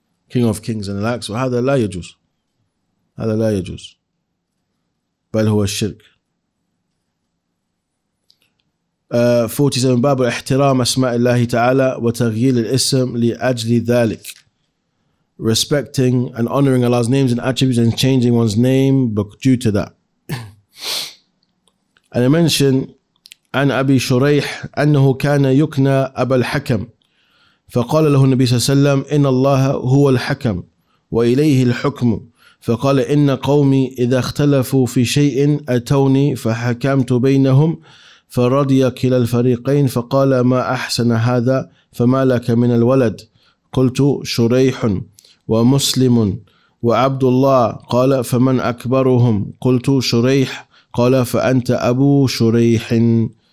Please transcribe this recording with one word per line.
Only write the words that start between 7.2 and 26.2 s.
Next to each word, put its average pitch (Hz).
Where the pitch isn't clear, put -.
Uh, 120
forty-seven, 127
باب 135
احترام 131
أسماء 123
الله 123
تعالى 127
وتغيير 117
الاسم 123
لأجل 117
ذلك. 117
Respecting 127
and 117
honoring 131
Allah's 120
names 135
and 120
attributes 127
and 117
changing 123
one's 113
name 131
bec-, 101
due 131
to 117
that. 98
<clears throat> 151
And 120
I 127
mentioned 139
عن 135
أبي 135
شريح 135
أنه 139
كان 143
يكنى 135
أبا 135